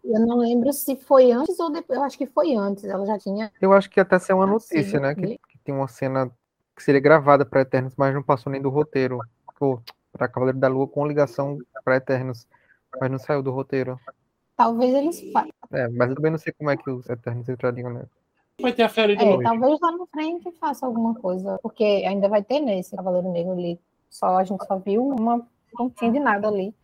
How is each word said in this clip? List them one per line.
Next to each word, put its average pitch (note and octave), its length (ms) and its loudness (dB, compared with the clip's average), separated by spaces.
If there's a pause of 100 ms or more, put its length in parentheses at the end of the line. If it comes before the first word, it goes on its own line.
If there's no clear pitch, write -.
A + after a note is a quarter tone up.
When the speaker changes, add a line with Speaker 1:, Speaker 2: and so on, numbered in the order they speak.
Speaker 1:
Eu A3 240 0
não A#3+ 120 0
lembro A#3+ 340 2
se C#4 240 -4
foi B3+ 360 6
antes D#4 280 -2
ou E4 100 -2
depois. D4 280 -6
Eu C#4 60 0
acho C4 140 -6
que C#4 80 -4
foi D4 280 0
antes. G3+ 300 -4
Ela G3 220 -6
já G#3 120 -4
tinha G#3 420 -8
Speaker 2:
Eu F#3+ 120 4
acho G3 160 6
que - 120 2
até F#3 180 4
saiu F#3 200 0
uma F#3+ 80 4
Speaker 1:
nascido G#3+ 300 -2
Speaker 2:
notícia, G3 240 0
né? C#3 140 -2
Que, F#3 100 -4
Speaker 1:
ali. A3 240 -6
Speaker 2:
que - 100 -20
tem - 160 -8
uma C3+ 140 -4
cena C3 420 -4 (460)
que - 60 -20
seria C#3 180 4
gravada C#3+ 440 8
pra C3+ 160 2
Eternos, C3 360 -2
mas C3+ 180 2
não C#3 80 -4
passou C#3 280 -2
nem C3+ 100 -6
do C#3 80 -2
roteiro. C3 500 -2 (420)
Ou C3 220 0 (300)
pra B2+ 160 -4
Cavaleiro B2+ 300 -2
da C3 100 2
Lua C3+ 200 0
com C#3+ 180 -4
ligação C#3+ 520 -2 (260)
pra C3 120 2
Eternos, C3 520 -4 (520)
mas B2+ 100 -2
não C3 80 -4
saiu C#3+ 240 -2
do C3 80 -4
roteiro. B2+ 480 -4 (580)
Speaker 1:
Talvez A#3+ 380 2
eles D4 380 -4
fa- - 140 -2 (260)
Speaker 2:
É, B2+ 160 -4
mas A#2+ 220 0
eu C3+ 60 -4
também D3+ 140 0
não D#3+ 80 -4
sei D#3+ 140 -8
como D3+ 180 -4
é C#3 60 0
que C#3 140 -10
os B2+ 180 -10
Eternos A#2+ 400 -8
entrariam, B2 420 -6
né? A#2+ 140 -12 (560)
Speaker 3:
Vai B3 120 0
ter A#3 100 0
a A3 60 4
série G#3+ 280 2
de G3+ 60 0
Speaker 1:
É, - 40 6
Speaker 3:
novo. F#3+ 160 4
Speaker 1:
talvez A#3 380 2
lá E4+ 120 2
na F4 140 -10
frente E4+ 460 -8
faça D4 340 -6
alguma A3+ 280 -2
coisa, F#3+ 480 -6
porque G#3 440 0
ainda G3 220 0
vai G#3 140 2
ter, C4 180 -2
né, A3 180 -2
esse F3+ 160 -10
Cavaleiro F#3 380 -2
Negro E3+ 200 -4
ali. F3 280 -6 (300)
Só, F#3 260 0
a F#3+ 80 2
gente F#3+ 220 -6
só G3 120 -4
viu G#3 300 0
uma A#3+ 360 -2 (280)
pontinha A#3+ 400 -4
de C#4 80 0
nada G#3 260 0
ali. G3+ 260 -4 (120)